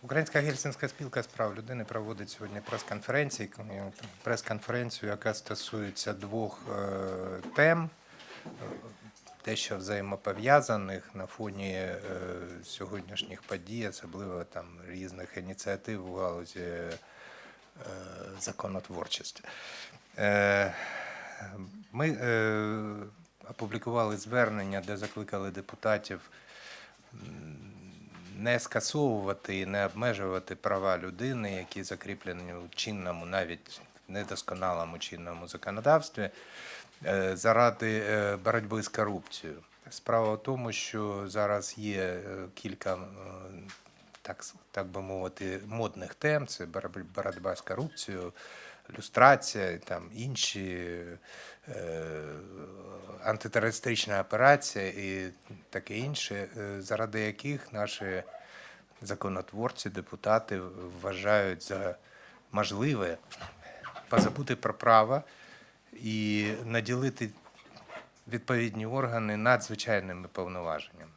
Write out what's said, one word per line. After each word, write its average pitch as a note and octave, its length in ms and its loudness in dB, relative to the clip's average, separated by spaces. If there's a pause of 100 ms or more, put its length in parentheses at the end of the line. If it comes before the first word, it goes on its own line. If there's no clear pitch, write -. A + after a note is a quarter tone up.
Українська D3 380 2
Гельсінська C#3 480 -2
спілка B2+ 340 -4
з - 40 -4
прав G#2+ 280 -2
людини A2+ 300 -6
проводить G#2+ 460 -6
сьогодні G2+ 300 -8
прес-конференції, A#2 880 -2 (720)
прес-конференцію, A#2 880 -2
яка G#2 240 0
стосується G#2+ 800 -4
двох, G2+ 480 -4 (100)
е, G2+ 180 0 (680)
тем, E3 340 8 (560)
е, - 40 -10 (920)
дещо A2 320 -2
взаємопов'язаних G2+ 1400 2
на F#2+ 120 -6
фоні, G2 460 -4
е, F#2 280 -2 (640)
сьогоднішніх F#2 800 -6
подій, G2+ 460 -4
особливо F2+ 560 -6
там E2+ 220 -10 (220)
різних F2+ 480 -10
ініціатив F#2+ 760 -4
у F2+ 40 -4
галузі, F2 440 -2
е, E2+ 300 -4 (1500)
законотворчості. - 1000 -4 (760)
Е, G2+ 560 6 (1160)
ми, C#3+ 180 2
е, A2 840 2 (560)
опублікували A2 680 0
звернення, G#2 680 2
де G#2 100 -2
закликали G2+ 540 -4
депутатів, G2 680 -2 (960)
м, D#2 420 -12 (840)
не A#2 220 4
скасовувати G#2+ 1000 2
і F#2+ 80 0
не G2+ 200 4
обмежувати F#2+ 720 0
права F#2+ 420 2
людини, G2+ 560 -2
які F#2 280 -6
закріплені F2+ 720 -6
у F2 140 -10
чинному, F2+ 580 -4
навіть F2 540 -2 (280)
недосконалому F#2 880 -2
чинному E2+ 500 -8
законодавстві, A2+ 840 2 (760)
е, F#2+ 320 2
заради, A2 720 6
е, G#2 280 4
боротьби G#2+ 460 2
з - 60 -4
корупцією. F2+ 720 -2 (320)
Справа A2+ 440 2
в G#2+ 80 -6
тому, B2+ 300 -2
що G#2 540 -2
зараз G#2 520 0
є, G#2 240 0
е, F2+ 200 -2 (320)
кілька, F#2+ 400 -4
е, F2+ 40 -4 (1200)
так - 220 -8
с-, - 100 -12 (160)
так F#2+ 160 -2
би F#2 140 -4
мовити, F#2+ 640 -4
модних G#2 480 -4
тем. D3+ 320 2
Це - 200 -8 (480)
боротьба F#2+ 420 -2
з - 40 -12
корупцією, F#2+ 720 -4 (640)
люстрація, A2+ 720 8
і E2+ 80 -4
там F2 360 -6
інші, F#2 840 -2 (680)
е, D#2+ 540 -6 (1000)
антитерористична A2 960 2
операція A2 680 6
і F#2+ 440 -2 (380)
таке G2+ 280 -4
інше, A#2 580 -2
е, G2+ 260 -6
заради A2 380 0
яких A2 520 -2
наші G2+ 500 -2 (800)
законотворці, G2 880 -2
депутати G2+ 680 2 (420)
вважають G2 600 4
за F#2+ 340 -2 (560)
можливе G2+ 680 2 (880)
позабути B2+ 480 4
про - 180 0
право A#2 480 10 (720)
і G#2+ 540 2 (180)
наділити A#2 680 0 (960)
відповідні A2+ 580 2
органи A#2 500 0
надзвичайними G#2 920 4
повноваженнями. E2 880 -4